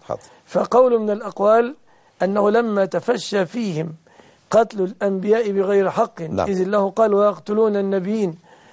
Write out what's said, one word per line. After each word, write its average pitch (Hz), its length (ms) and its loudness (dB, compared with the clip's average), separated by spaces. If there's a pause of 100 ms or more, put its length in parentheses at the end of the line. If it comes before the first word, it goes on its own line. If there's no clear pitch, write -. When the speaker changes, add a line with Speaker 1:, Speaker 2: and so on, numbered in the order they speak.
Speaker 1:
حاضر. - 140 -8 (240)
Speaker 2:
فقول 240 540 2
من 214 100 -2
الأقوال 214 680 0 (480)
أنه 202 260 2
لما 220 360 2
تفشى 190 600 -2
فيهم 165 480 -6 (580)
قتل 214 300 2
الأنبياء 202 720 -2
بغير 196 380 0
حق، 214 320 -2
Speaker 1:
نعم. 165 260 -2
Speaker 2:
إذ 190 140 -2
الله 196 280 0
قال: 214 240 2
"ويقتلون 208 640 0
النبيين 196 600 -2 (380)